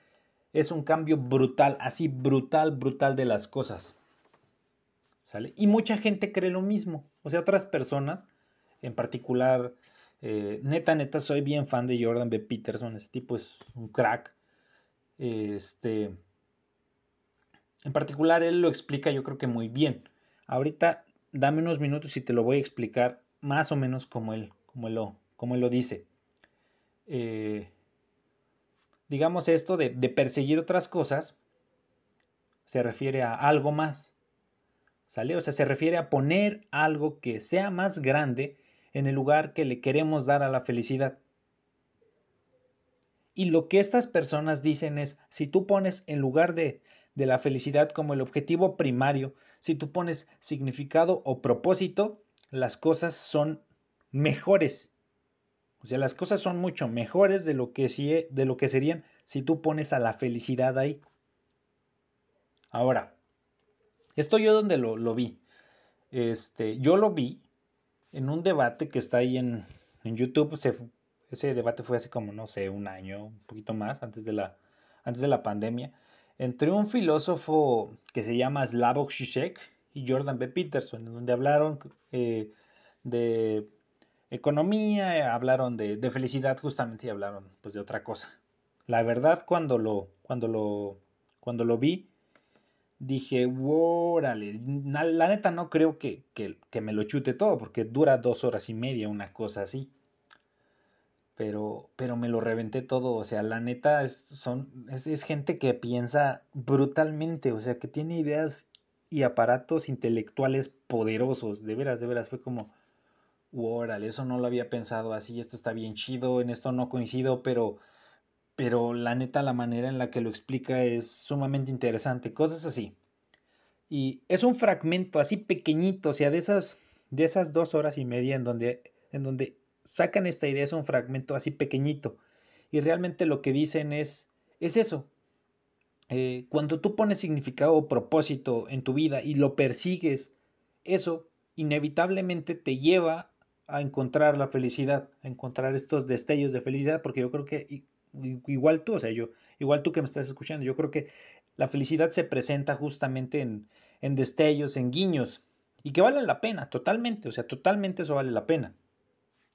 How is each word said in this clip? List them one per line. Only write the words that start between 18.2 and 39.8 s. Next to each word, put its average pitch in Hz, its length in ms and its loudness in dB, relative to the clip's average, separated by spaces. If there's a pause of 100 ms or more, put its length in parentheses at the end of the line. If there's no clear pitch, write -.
él 170 180 2
lo 170 80 6
explica, 143 440 -2
yo 139 100 -2
creo 135 160 -8
que 135 80 -4
muy 117 220 -4
bien. 131 400 -2 (380)
Ahorita, 151 580 0 (260)
dame 143 320 2
unos 165 160 0
minutos 147 380 -4
y 135 60 -4
te 127 100 -4
lo 117 100 4
voy 123 140 4
a 139 40 4
explicar 123 600 -2 (180)
más 147 300 0
o 151 60 0
menos 131 280 -2
como 110 300 -8
él, 107 180 -10 (140)
como 117 220 -10
él 110 80 -4
lo, 104 180 -6 (220)
como 120 180 -4
él 127 60 0
lo 123 80 4
dice. 123 380 -2 (1000)
Eh, 110 640 -6 (1400)
digamos, 156 400 0
esto 165 300 4
de, 143 140 2
de 123 180 0
perseguir 139 500 2
otras 175 300 0
cosas 156 480 -2 (1300)
se - 180 -2
refiere 131 400 -2
a 117 100 0
algo 143 380 4
más, 151 460 -4 (880)
¿sale? 127 300 -4
O 170 40 0
sea, 147 120 -4
se 147 120 2
refiere 156 340 2
a 160 120 -4
poner 185 640 2
algo 151 480 0
que 113 180 -4
sea 190 320 0
más 185 300 -2
grande 139 560 0 (360)
en 139 140 0
el 135 80 0
lugar 147 380 2
que 160 120 0
le 127 160 -2